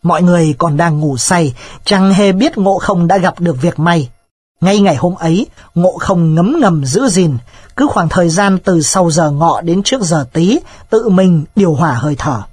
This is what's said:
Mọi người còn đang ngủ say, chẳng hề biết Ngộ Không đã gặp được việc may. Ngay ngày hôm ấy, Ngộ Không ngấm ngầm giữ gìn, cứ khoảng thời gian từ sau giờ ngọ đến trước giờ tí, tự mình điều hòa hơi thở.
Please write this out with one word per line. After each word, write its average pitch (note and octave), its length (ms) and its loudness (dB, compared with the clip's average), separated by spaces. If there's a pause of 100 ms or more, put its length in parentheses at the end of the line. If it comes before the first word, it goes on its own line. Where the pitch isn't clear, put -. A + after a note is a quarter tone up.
Mọi E3+ 200 0
người F3 360 2
còn D#3 180 0
đang D#3 240 0
ngủ D3 160 -2
say, D#3 380 -2 (300)
chẳng G3 300 2
hề G3+ 180 2
biết A#3+ 260 0
Ngộ G3 200 0
Không E3+ 300 0
đã F#3+ 100 2
gặp F3+ 220 -2
được E3+ 200 -2
việc E3+ 180 -2
may. D#3 320 0 (500)
Ngay G3+ 200 2
ngày F#3 160 2
hôm F3 180 -2
ấy, E3 320 -2 (280)
Ngộ F3 240 0
Không E3+ 360 0
ngấm F#3+ 260 2
ngầm E3+ 240 2
giữ F#3+ 240 0
gìn, E3 300 0 (380)
cứ C#4+ 100 0
khoảng F3+ 220 -2
thời F3 200 0
gian F#3+ 300 0
từ F3+ 220 0
sau E3+ 300 0
giờ D#3 200 0
ngọ C#3+ 300 0
đến E3+ 220 -2
trước C4 200 -2
giờ D#3 300 -2
tí, F#3 260 0 (320)
tự A3 180 0
mình F#3 360 2 (120)
điều F#3 180 2
hòa D3+ 200 0
hơi C#3+ 240 -4
thở. B2 240 -4 (100)